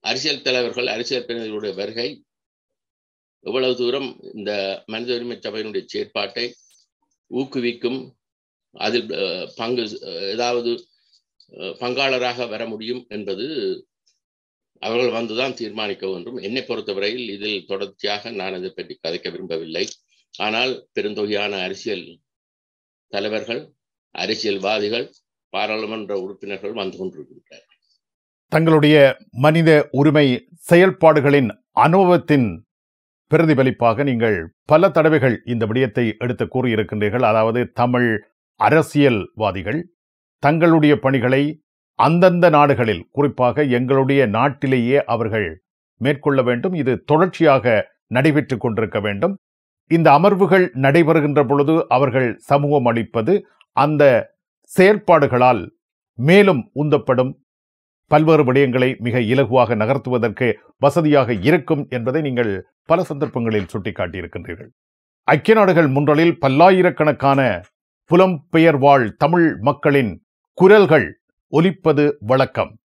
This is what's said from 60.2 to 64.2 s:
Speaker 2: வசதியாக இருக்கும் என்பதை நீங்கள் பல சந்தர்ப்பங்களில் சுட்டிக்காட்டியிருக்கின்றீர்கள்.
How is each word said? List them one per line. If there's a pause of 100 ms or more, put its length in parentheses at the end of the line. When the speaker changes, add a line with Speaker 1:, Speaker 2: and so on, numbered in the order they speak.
Speaker 2:
வசதியாக
இருக்கும்
என்பதை
நீங்கள் (180)
பல
சந்தர்ப்பங்களில்
சுட்டிக்காட்டியிருக்கின்றீர்கள். (560)